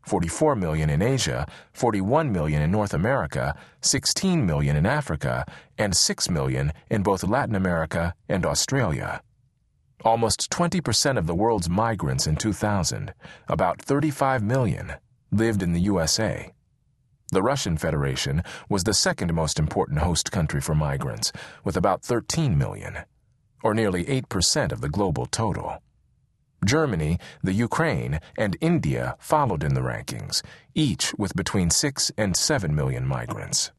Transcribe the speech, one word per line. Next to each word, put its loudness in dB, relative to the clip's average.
forty-four 2
million 0
in 2
Asia, 0
forty-one 2
million 2
in 2
North 0
America, 0
sixteen 2
million 2
in 4
Africa, -2
and 0
six 0
million 0
in 0
both 2
Latin 0
America 0
and 0
Australia. -2
Almost 2
twenty 0
percent 2
of 0
the 0
world's 2
migrants 0
in 2
two 0
thousand, -2
about 0
thirty-five 2
million, -2
lived 2
in 2
the 2
U 2
S 0
A. -2
The 2
Russian 0
Federation -2
was 0
the 2
second 0
most 0
important 0
host 0
country 0
for -2
migrants, -2
with -2
about 2
thirteen 0
million, -4
or 2
nearly 2
eight -2
percent 0
of -6
the -4
global 0
total. -4
Germany, 2
the 0
Ukraine, 0
and -2
India 0
followed 2
in 2
the 0
rankings, -4
each 0
with -2
between 2
six 0
and 0
seven 0
million 0
migrants. -4